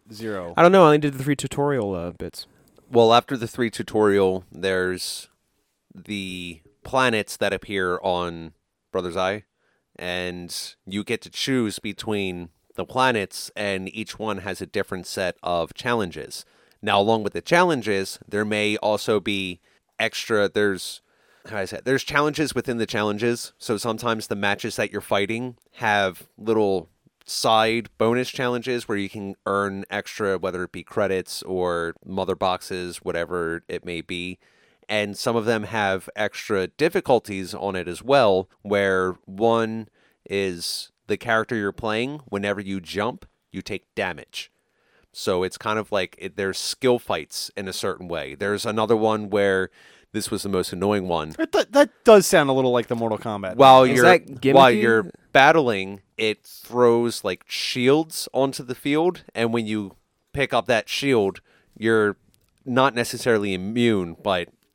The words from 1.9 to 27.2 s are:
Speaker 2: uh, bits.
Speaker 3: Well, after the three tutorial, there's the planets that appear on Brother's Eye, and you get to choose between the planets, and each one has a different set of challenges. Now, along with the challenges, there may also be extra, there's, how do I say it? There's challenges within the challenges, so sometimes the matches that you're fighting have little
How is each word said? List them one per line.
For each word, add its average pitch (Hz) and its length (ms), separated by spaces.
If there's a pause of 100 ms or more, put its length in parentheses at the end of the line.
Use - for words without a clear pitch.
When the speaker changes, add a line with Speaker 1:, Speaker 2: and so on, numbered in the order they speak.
Speaker 2:
uh, 87 180
bits. - 360 (420)
Speaker 3:
Well, 117 240
after 120 220
the 117 120
three 117 220
tutorial, 98 840
there's 92 760 (680)
the 90 680 (220)
planets 123 540
that 101 140
appear 95 500
on 87 520 (400)
Brother's 90 240
Eye, 95 260 (540)
and 90 800 (100)
you 98 180
get 113 200
to 85 60
choose 123 500
between 95 720 (260)
the 92 100
planets, 123 720
and 98 360
each 110 240
one 107 220
has 95 220
a 95 40
different 95 420
set 92 360
of 85 300
challenges. 98 720 (360)
Now, 101 200
along 110 220
with 101 100
the 85 80
challenges, 120 880
there 104 180
may 104 320
also 107 420
be 95 400 (400)
extra, 107 500
there's, 101 520 (440)
how - 60
do 110 60
I 95 80
say 98 120
it? - 80
There's 131 180
challenges 147 500
within 123 240
the 110 80
challenges, 107 720
so 110 200
sometimes 110 500
the 113 80
matches 101 400
that 107 160
you're 101 100
fighting 113 560 (160)
have 101 540 (100)
little 101 520 (360)